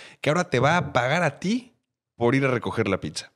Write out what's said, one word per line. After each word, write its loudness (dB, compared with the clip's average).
que -2
ahora 0
te 0
va 2
a -4
pagar 0
a -2
ti -4
por 2
ir 2
a 2
recoger -2
la 0
pizza. -10